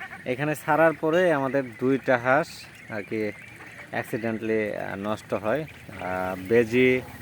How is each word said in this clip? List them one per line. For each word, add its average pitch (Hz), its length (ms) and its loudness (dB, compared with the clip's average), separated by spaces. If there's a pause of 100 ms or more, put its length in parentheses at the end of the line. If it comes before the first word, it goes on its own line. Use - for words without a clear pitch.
(260)
এখানে 143 300 -2
ছাড়ার 156 380 4
পরে 165 400 2
আমাদের 135 300 0 (160)
দুইটা 131 380 2
হাঁস 131 300 2 (420)
আর 107 140 -8
কি 107 280 -4 (600)
accidentally, 110 840 -2
আহ, 98 180 -6
নষ্ট 101 380 -6
হয়। 110 280 0
আহ, 92 800 -6
বেজি 120 600 4 (200)